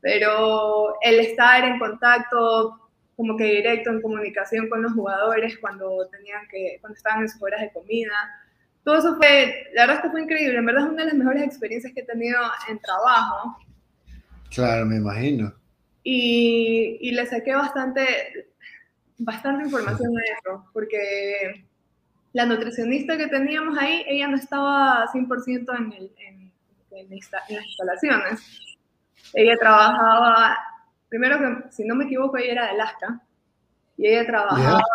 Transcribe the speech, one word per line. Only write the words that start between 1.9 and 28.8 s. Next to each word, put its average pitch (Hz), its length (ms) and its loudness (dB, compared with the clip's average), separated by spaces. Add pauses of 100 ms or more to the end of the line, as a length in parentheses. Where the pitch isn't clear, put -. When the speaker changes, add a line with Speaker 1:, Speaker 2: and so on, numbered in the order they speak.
Speaker 1:
como 220 200 -4
que 220 80 0
directo, 220 460 2
en 220 100 0
comunicación 220 680 -4
con 226 140 -2
los 233 120 -2
jugadores 220 640 -2
cuando 190 500 -6
tenían 202 420 -16
que, 190 300 -8
cuando 214 160 -20
estaban 220 260 -2
en 214 60 -2
sus - 140 -12
horas 202 180 -4
de 214 100 -8
comida, 214 420 -6 (720)
todo 302 140 2
eso 320 200 2
fue, 285 580 6
la 233 80 6
verdad 269 140 4
es 311 60 -6
que 339 80 -2
fue 320 120 -4
increíble. 302 360 -2
En 233 80 0
verdad 269 200 2
es 320 40 -2
una 320 140 -4
de 320 60 0
las 302 80 0
mejores 262 240 2
experiencias 247 520 -8
que 262 60 -10
he 254 60 -14
tenido 233 320 -4 (300)
en 214 100 -8
trabajo. 226 800 0 (960)
Speaker 2:
Claro, 117 320 0
me 110 100 0
imagino. 107 560 -2 (500)
Speaker 1:
Y, 233 1000 2
y 247 100 -8
le 240 160 -2
saqué 247 280 -4
bastante, 262 920 -4 (720)
bastante 269 460 -6
información 240 520 -4
a 226 60 -4 (160)
eso, 190 340 -12
porque 202 960 -6 (680)
la 240 140 2
nutricionista 240 720 -2
que 302 80 -2
teníamos 302 520 -2
ahí, 311 300 -2
ella 285 200 -2
no 277 100 -2
estaba 269 760 2
cien 254 160 -4
por 247 140 -4
ciento 247 340 -6
en 226 160 -6
el, 190 240 -18
en, 190 360 -20 (400)
en 190 200 -20
insta-, 190 380 -12
en 214 60 -8
las 208 100 -12
instalaciones. 196 720 -4 (960)